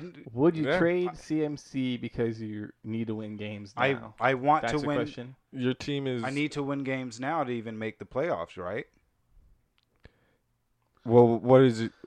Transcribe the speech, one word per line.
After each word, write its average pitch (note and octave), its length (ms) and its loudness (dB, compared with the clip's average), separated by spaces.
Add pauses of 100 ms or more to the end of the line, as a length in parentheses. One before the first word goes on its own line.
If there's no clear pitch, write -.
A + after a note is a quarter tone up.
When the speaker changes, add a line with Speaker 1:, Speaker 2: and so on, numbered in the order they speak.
(340)
Speaker 1:
Would D#3 200 4
you D#3 140 -2
Speaker 2:
Yeah. E3+ 100 2
Speaker 1:
trade F3+ 300 2
Speaker 3:
I E3+ 60 -6
Speaker 1:
C D#3 280 -4
M D3 140 -4
C B2+ 400 -4
because A#2 460 -4
you G#2+ 300 -10 (120)
need A2+ 220 -4
to A2 80 -4
win G#2+ 240 -8
games G#2 360 -10
Speaker 3:
I, C3 200 2
Speaker 1:
now? A2+ 260 -10
Speaker 3:
I C3 140 2
want C#3+ 280 2
Speaker 1:
That's A#2 120 0
Speaker 3:
to D3+ 60 -2
Speaker 1:
the C#3 60 -4
Speaker 3:
win. D3 120 -2
Speaker 1:
question. B2 360 -6 (160)
Speaker 2:
Your B2+ 220 -2
team C#3 340 -6
is B2 160 -2
Speaker 3:
I C3 60 -4
need C#3+ 240 -2
to D3 100 -4
win C#3 220 -4
games B2+ 340 -6
now D3+ 240 -2
to B2 80 -4
even A2+ 280 -6
make A2 200 -8
the G#2 60 -14
playoffs, B2 580 -4
right? G2+ 240 -6 (2250)
Speaker 2:
Well, A#2+ 220 10 (120)
what C3 240 8
is A#2 180 4
it? A2+ 120 -4 (140)